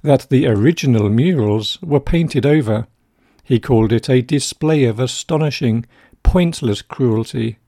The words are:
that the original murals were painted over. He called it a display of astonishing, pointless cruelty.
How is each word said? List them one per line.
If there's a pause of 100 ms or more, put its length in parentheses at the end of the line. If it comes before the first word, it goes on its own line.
that
the
original
murals
were
painted
over. (580)
He
called
it
a
display
of
astonishing, (360)
pointless
cruelty. (100)